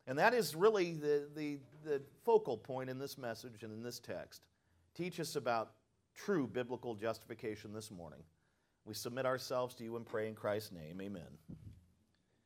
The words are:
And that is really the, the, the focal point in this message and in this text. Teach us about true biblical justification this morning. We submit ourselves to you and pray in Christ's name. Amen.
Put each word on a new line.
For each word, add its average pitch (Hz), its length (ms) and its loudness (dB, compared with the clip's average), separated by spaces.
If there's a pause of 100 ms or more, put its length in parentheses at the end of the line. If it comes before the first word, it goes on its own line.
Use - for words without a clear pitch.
And 131 100 -2
that 214 160 8
is 190 220 4
really 185 380 6
the, 147 420 4
the, 147 220 -2 (260)
the 143 180 0 (220)
focal 214 320 6
point 127 340 -4
in 131 80 -4
this 139 200 -6
message 117 460 -6
and 107 100 -6
in 113 100 -8
this 120 160 -6
text. - 460 -8 (500)
Teach 175 240 -4
us 156 160 -2
about 117 360 2 (440)
true 160 320 2
biblical 120 480 -2
justification 110 800 -4
this 107 180 -8
morning. 80 300 -12 (640)
We 107 80 -8
submit 123 320 -2
ourselves 127 500 0
to 120 80 -10
you 113 140 -4
and 117 80 -6
pray 110 240 0
in 110 40 -4
Christ's 104 380 0
name. 85 300 -8
Amen. 95 360 -8 (1080)